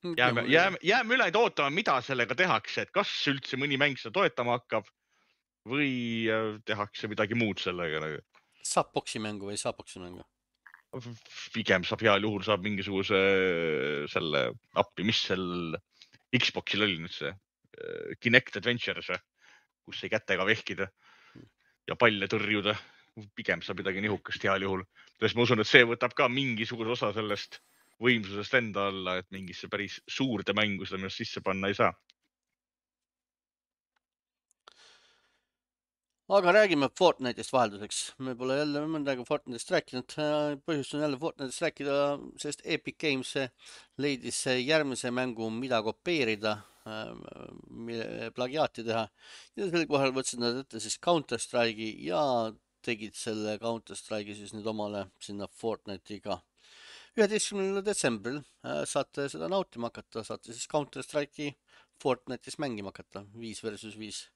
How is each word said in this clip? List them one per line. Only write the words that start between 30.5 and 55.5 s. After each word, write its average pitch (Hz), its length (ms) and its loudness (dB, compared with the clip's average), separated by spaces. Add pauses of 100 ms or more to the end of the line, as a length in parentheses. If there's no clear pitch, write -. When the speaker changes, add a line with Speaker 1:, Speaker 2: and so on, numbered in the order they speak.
Speaker 1:
mängu 101 320 0
seda 95 140 -6
minu 95 100 -6
arust - 140 -6
sisse - 200 -8
panna 98 260 0
ei 101 80 -2
saa. 98 140 4 (4000)
Speaker 2:
Aga 185 240 6
räägime 170 400 6
Fortnite'ist 127 640 2
vahelduseks. 104 440 2 (220)
Me 131 160 -4
pole 127 220 0
jälle 147 260 0
mõnda 147 300 -2
aega 123 100 -6
Fortnite'ist - 480 -4
rääkinud. - 440 -2 (520)
Põhjust 147 240 -2
on 147 80 -2
jälle 147 220 0
Fortnite'ist 143 420 -4
rääkida, 143 300 -2 (480)
sest 147 260 -8
Epic 143 320 -4
Games 135 300 0 (680)
leidis 131 460 -2 (180)
järgmise 135 480 2
mängu, 120 400 -2
mida 117 380 0
kopeerida, 110 640 0 (320)
äh, 110 300 -10 (580)
mille, 117 640 -8
plagiaati 127 480 -2
teha. 113 220 0 (500)
Ja 202 160 -2
sel 165 160 2
kohal 139 240 4
võtsid 127 320 -2
nad 120 220 0
ette 110 180 -10
siis - 160 -6
Counter-Strike'i 117 920 0 (160)
ja 170 100 2 (640)
tegid 110 320 -6
selle 107 480 -4
Counter-Strike'i 107 720 -6
siis 101 160 -14
nüüd 107 160 -6
omale 104 380 -4 (180)
sinna 101 240 -8
Fortnite'i 104 800 -8